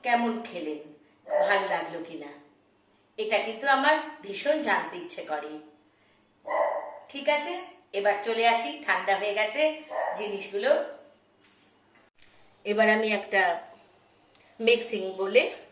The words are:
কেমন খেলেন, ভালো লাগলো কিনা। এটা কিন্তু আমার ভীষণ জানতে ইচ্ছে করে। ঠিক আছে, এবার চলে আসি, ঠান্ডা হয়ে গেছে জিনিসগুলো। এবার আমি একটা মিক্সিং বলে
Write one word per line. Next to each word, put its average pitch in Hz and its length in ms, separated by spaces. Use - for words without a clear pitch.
কেমন 240 280
খেলেন, 151 320
ভালো 196 280
লাগলো 165 240
কিনা। 147 220
এটা 214 240
কিন্তু 226 200
আমার 294 200
ভীষণ 285 320
জানতে 175 360
ইচ্ছে 170 260
করে। 151 220
ঠিক 277 140
আছে, 339 160
এবার 202 180
চলে 226 180
আসি, 233 160
ঠান্ডা 190 340
হয়ে 202 180
গেছে 262 240
জিনিসগুলো। 202 520
এবার 214 260
আমি 220 120
একটা 196 220
মিক্সিং 226 360
বলে 208 220